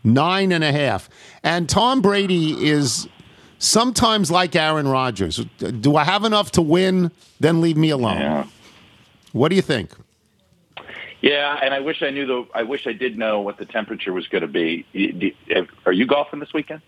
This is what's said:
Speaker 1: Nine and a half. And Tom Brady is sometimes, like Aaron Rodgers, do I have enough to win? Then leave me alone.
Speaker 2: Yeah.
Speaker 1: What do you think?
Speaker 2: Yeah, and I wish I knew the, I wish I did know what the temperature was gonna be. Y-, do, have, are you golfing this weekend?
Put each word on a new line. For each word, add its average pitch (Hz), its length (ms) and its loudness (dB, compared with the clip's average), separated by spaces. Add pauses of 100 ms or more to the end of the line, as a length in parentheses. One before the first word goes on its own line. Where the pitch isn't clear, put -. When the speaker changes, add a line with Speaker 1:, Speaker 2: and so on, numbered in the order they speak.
Speaker 1:
Nine 175 500 2
and 165 120 2
a 147 80 2
half. 139 360 -2 (340)
And 170 260 0
Tom 247 340 2
Brady 185 680 2
is 147 400 0 (500)
sometimes, 220 720 2
like 180 260 0
Aaron 156 320 2
Rodgers, 120 480 0 (220)
do 117 380 0
I 151 80 4
have 196 200 0
enough 208 280 2
to 175 100 4
win? 180 480 2 (300)
Then 165 200 4
leave 165 160 2
me 156 140 4
alone. 117 300 0
Speaker 2:
Yeah. 71 260 -2 (840)
Speaker 1:
What 127 160 2
do 185 80 2
you 185 60 4
think? 117 280 -4 (1300)
Speaker 2:
Yeah, 143 400 0
and 135 100 0
I 139 80 -2
wish 156 220 -6
I 147 80 -2
knew 139 160 -6
the, 123 280 -4
I 117 100 -2
wish 135 220 -6
I 120 60 -6
did 117 240 -6
know 110 240 -2
what 101 160 -8
the 104 80 -14
temperature 104 480 -6
was 90 160 -6
gonna 87 180 -2
be. 82 380 -4 (100)
Y-, - 240 -2
do, 95 120 -2 (240)
have, - 140 -2 (180)
are 175 60 2
you - 140 0
golfing 143 320 -2
this 147 140 -14
weekend? 156 360 -8